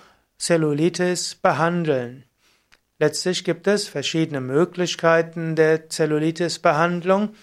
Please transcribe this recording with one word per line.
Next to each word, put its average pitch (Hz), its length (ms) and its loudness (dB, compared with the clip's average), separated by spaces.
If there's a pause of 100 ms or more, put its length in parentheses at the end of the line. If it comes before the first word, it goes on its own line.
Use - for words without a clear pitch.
(360)
Zellulitis 170 1000 0
behandeln? 151 880 0 (760)
Letztlich 156 460 -2
gibt 170 240 -4
es 202 180 0
verschiedene 147 540 -4
Möglichkeiten 165 1120 0
der 160 340 2
Zellulitis-Behandlung. 170 1500 0